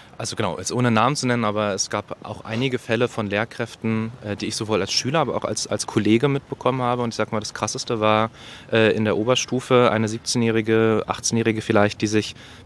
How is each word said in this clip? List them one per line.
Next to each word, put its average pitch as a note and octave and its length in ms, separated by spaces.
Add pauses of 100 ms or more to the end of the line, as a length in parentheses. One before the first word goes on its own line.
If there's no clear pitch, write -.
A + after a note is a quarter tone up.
(180)
Also A#2 160
genau, G2 220
jetzt - 160
ohne B2 180
Namen A#2 240
zu C3 120
nennen, A#2+ 180
aber G#2 300
es - 160
gab - 340
auch G#2+ 220
einige B2 320
Fälle A#2 280
von A2+ 200
Lehrkräften, A2+ 840 (120)
äh, G#2 100
die G#2 120
ich A2 100
sowohl G#2+ 240
als G2+ 100
Schüler, C3+ 280
aber C3 180
auch - 80
als, - 220
als - 200
Kollege A2+ 420
mitbekommen B2+ 520
habe. B2 220
Und A#2 80
ich - 60
sag G#2+ 160
mal, A2 80
das G#2 120
Krasseste A2+ 480
war, G#2+ 300 (420)
äh, A2 240
in A2 80
der G#2 140
Oberstufe B2 720
eine A2 180
siebzehnjährige, A2 1000
achtzehnjährige A2+ 540
vielleicht, G#2+ 400
die A2 60
sich G#2+ 280 (300)